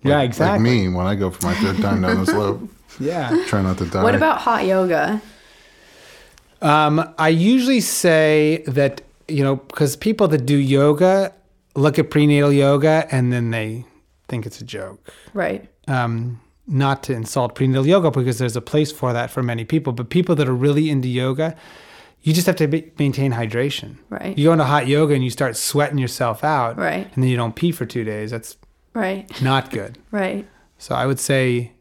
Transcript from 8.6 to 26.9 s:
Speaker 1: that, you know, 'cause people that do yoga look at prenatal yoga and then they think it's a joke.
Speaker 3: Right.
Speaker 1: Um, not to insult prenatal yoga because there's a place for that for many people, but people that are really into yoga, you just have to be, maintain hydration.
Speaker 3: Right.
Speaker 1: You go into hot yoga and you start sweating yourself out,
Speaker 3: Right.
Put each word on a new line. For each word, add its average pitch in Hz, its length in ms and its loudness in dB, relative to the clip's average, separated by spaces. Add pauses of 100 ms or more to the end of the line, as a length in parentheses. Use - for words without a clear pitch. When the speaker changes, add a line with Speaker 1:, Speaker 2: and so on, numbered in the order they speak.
Speaker 1:
that, 139 340 0 (260)
you 143 160 0
know, 135 140 0
'cause - 380 -2
people 214 340 0
that 143 160 0
do 143 120 2
yoga 147 760 4 (440)
look 147 220 2
at 147 120 0
prenatal 147 420 4
yoga 143 600 4
and 123 200 2
then 120 200 -2
they 113 340 -6 (420)
think 113 180 -6
it's - 140 -14
a 110 60 -14
joke. 98 460 -14 (220)
Speaker 3:
Right. 196 340 -4 (200)
Speaker 1:
Um, 120 540 -2 (260)
not 139 360 0
to 139 100 -4
insult 120 420 -4
prenatal 131 320 0
yoga 170 240 4
because 127 260 -2
there's 120 180 -2
a 123 60 -4
place 151 300 -2
for 127 220 -4
that 120 180 -4
for 131 100 -6
many 117 220 -4
people, 143 300 -2
but 120 160 -8
people 180 260 0
that 143 120 0
are 131 60 0
really 143 360 0
into 131 180 -2
yoga, 131 480 -2 (680)
you 156 120 0
just 175 120 2
have 185 120 2
to 156 100 2
be, 156 320 -2
maintain 139 320 0
hydration. 117 640 -4 (140)
Speaker 3:
Right. - 280 -8
Speaker 1:
You 147 80 2
go 160 80 6
into 156 120 4
hot 135 220 2
yoga 147 260 2
and 131 100 2
you 127 60 -2
start 120 260 -2
sweating 143 420 -2
yourself 120 460 -2
out, 127 340 0
Speaker 3:
Right. 165 380 -4